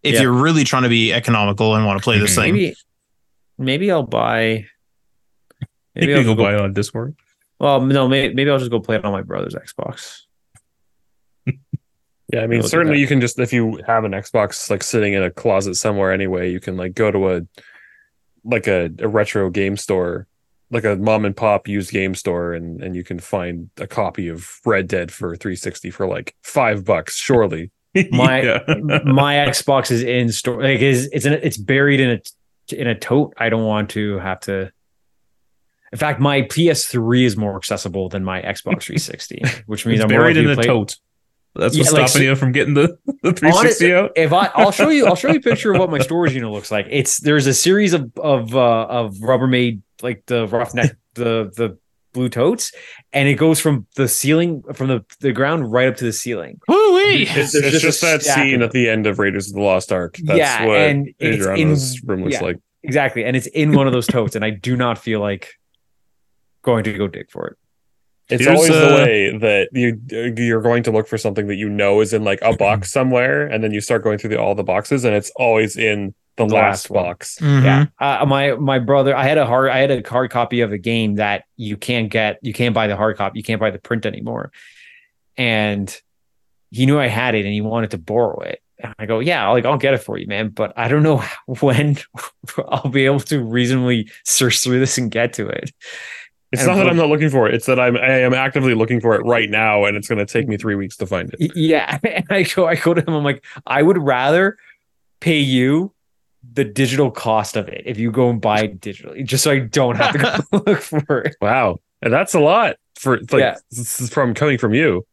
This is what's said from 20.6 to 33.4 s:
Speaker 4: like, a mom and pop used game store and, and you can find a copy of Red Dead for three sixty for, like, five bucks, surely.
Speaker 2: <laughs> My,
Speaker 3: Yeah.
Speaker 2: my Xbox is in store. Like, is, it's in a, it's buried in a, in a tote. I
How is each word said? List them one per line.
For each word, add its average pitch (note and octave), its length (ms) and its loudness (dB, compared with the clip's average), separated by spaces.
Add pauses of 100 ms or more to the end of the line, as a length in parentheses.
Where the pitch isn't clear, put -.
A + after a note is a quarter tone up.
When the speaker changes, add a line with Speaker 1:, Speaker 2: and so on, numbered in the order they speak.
Speaker 4:
like, A#2 120 -4
a G#2 120 0
mom G#2+ 300 0
and G2 100 -2
pop G#2 320 0
used G2+ 240 -4
game F#2+ 240 -2
store F2 380 -4
and, E2+ 300 -10
and F#2 120 -10
you F2+ 80 -8
can F2 160 -10
find F2 580 -8
a G#2 100 -10
copy F#2 400 -4
of E2 380 -12
Red G2 220 2
Dead F2 240 -4
for E2+ 240 -10
three F#2 200 -8
sixty - 360 -12
for, G2 160 -6
like, - 360 -8
five G#2+ 420 0
bucks, F2+ 300 -2
surely. F#2+ 560 0 (240)
Speaker 2:
<laughs> F#3+ 160 0
My, C3 320 4
Speaker 3:
Yeah. A#2 160 0 (460)
Speaker 2:
my C#3+ 300 4
Xbox C#3 540 0
is A#2+ 140 0
in B2 280 0
store. A#2+ 300 -4
Like, C3+ 180 2
is, C3+ 320 2
it's - 140 -4
in D3 80 2
a, D#3 40 0
it's B2 200 -4
buried C3+ 420 2
in C3 120 2
a, - 640 -10
in A#2+ 120 -6
a A2+ 100 -2
tote. - 400 -2
I A2+ 120 0